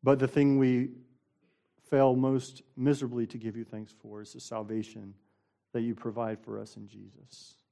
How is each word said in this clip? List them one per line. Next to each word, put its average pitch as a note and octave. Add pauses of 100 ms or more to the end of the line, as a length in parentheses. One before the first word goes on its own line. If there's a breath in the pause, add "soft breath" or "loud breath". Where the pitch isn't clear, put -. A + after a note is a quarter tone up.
But C3+
the C3
thing C#3
we B2+ (1000)
fail C3+
most C3 (140)
miserably B2+
to A#2+
give A2
you A2+
thanks G#2+
for G#2
is G#2
the G#2+
salvation G#2+ (580)
that A#2+
you A#2
provide A2
for G#2+
us A2
in G#2
Jesus. G2+ (180)